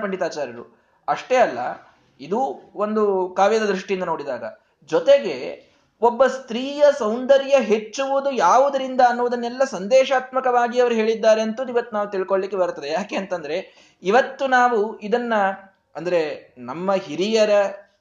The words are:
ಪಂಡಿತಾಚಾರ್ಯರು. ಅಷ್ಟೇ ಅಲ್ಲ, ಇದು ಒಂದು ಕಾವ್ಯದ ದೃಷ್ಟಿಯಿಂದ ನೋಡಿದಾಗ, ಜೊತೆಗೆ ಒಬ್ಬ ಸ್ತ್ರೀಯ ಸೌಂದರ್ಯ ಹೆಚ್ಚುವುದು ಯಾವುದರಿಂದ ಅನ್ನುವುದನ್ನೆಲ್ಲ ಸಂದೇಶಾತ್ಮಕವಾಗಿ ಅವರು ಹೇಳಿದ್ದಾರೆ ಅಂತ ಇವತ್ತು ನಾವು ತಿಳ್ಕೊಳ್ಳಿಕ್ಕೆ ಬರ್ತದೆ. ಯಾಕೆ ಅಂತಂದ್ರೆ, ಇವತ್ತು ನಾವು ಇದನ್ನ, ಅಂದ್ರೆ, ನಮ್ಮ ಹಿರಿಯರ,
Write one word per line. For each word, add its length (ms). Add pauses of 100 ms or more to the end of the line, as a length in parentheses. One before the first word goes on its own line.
ಪಂಡಿತಾಚಾರ್ಯರು. 760 (280)
ಅಷ್ಟೇ 280
ಅಲ್ಲ, 240 (600)
ಇದು 560
ಒಂದು 600
ಕಾವ್ಯದ 260
ದೃಷ್ಟಿಯಿಂದ 400
ನೋಡಿದಾಗ, 400 (420)
ಜೊತೆಗೆ 840 (300)
ಒಬ್ಬ 240
ಸ್ತ್ರೀಯ 580 (140)
ಸೌಂದರ್ಯ 600
ಹೆಚ್ಚುವುದು 720
ಯಾವುದರಿಂದ 680
ಅನ್ನುವುದನ್ನೆಲ್ಲ 640
ಸಂದೇಶಾತ್ಮಕವಾಗಿ 1160
ಅವರು 140
ಹೇಳಿದ್ದಾರೆ 480
ಅಂತ 180 (100)
ಇವತ್ತು 260
ನಾವು 120
ತಿಳ್ಕೊಳ್ಳಿಕ್ಕೆ 500
ಬರ್ತದೆ. 320
ಯಾಕೆ 260
ಅಂತಂದ್ರೆ, 580 (300)
ಇವತ್ತು 440
ನಾವು 520
ಇದನ್ನ, 340 (640)
ಅಂದ್ರೆ, 600
ನಮ್ಮ 360
ಹಿರಿಯರ, 560 (520)